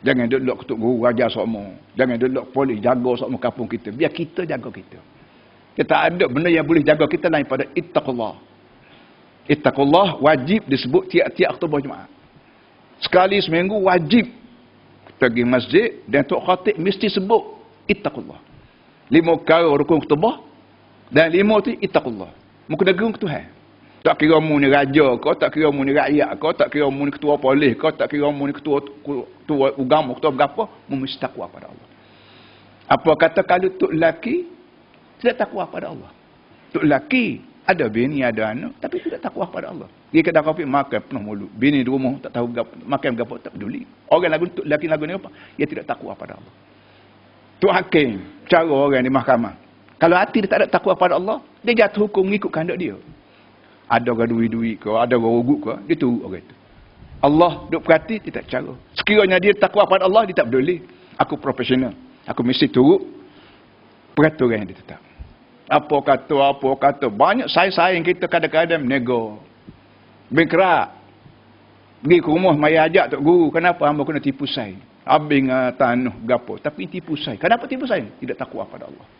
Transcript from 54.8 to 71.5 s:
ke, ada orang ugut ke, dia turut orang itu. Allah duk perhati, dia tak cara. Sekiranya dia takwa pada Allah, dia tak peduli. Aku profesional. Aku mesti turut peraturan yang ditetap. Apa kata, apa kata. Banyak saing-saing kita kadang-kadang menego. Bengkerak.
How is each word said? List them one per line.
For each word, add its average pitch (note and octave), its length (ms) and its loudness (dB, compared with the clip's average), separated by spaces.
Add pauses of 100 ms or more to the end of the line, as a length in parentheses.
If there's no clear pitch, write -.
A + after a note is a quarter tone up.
ke, G#2 60 -6
ada A#2 260 2
orang A2+ 280 2
ugut C#3 200 0
ke, A2 100 -6 (180)
dia E3 40 2
turut A#2+ 320 -2
orang F#2 160 -12
itu. - 120 -20 (680)
Allah D#3 280 4 (200)
duk D#3+ 120 -6
perhati, E3 360 0
dia E3 160 -14
tak - 160 -12
cara. B2+ 220 -8 (220)
Sekiranya G3+ 440 2
dia G3+ 160 4
takwa G3+ 320 2
pada F#3 200 2
Allah, G#3+ 200 4
dia F#3 80 -6
tak A#2 160 0
peduli. D3+ 320 0 (360)
Aku C3 200 -2
profesional. B2+ 560 -2 (320)
Aku - 160 -6
mesti B2+ 280 0
turut C#3 320 4 (1120)
peraturan C3+ 480 2
yang F#2+ 80 -12
ditetap. - 280 -20 (680)
Apa D3 360 0
kata, C#3+ 320 0
apa C#3 340 2 (100)
kata. C#3 320 2
Banyak F3+ 400 2
saing-saing F3+ 520 2
kita F3 240 -2
kadang-kadang E3 560 0
menego. A#2+ 560 -2 (920)
Bengkerak. E3 640 2 (1080)